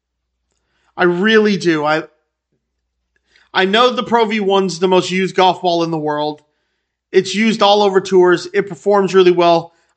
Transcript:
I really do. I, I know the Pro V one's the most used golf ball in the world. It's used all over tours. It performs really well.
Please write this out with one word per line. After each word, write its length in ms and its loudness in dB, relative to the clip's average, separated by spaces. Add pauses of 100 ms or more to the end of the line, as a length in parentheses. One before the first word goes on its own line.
(960)
I 100 -2
really 520 2
do. 260 -2
I, 200 -2 (1500)
I 100 0
know 240 2
the 140 -6
Pro 240 0
V 140 -4
one's 380 -2
the 100 0
most 220 0
used 260 -4
golf 260 0
ball 220 -2
in 60 -4
the 60 -6
world. 460 -6 (680)
It's 220 0
used 280 0
all 200 2
over 200 0
tours. 500 2
It 160 -4
performs 460 -2
really 180 4
well. 400 0 (240)